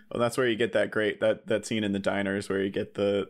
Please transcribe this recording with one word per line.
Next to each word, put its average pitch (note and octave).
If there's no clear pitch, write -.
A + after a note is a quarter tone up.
Well, -
that's A#2
where B2+
you A2+
get G#2+
that G#2
great, G#2+
that, A2
that G#2+
scene A2
in G2+
the G2
diner G2
is G2+
where G2
you G2
get G2+
the, G2+